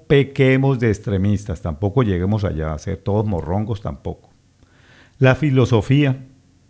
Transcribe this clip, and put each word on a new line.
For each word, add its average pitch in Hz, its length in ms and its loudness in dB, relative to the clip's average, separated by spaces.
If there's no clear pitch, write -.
pequemos 135 720 2
de 113 120 2
extremistas, 98 720 -2
tampoco 98 440 -2
lleguemos 98 400 0
allá 78 280 -4
a 76 60 -8
ser 87 200 -8
todos 104 280 -2
morrongos 101 540 -4
tampoco. - 500 -12
La 131 160 4
filosofía, 131 920 2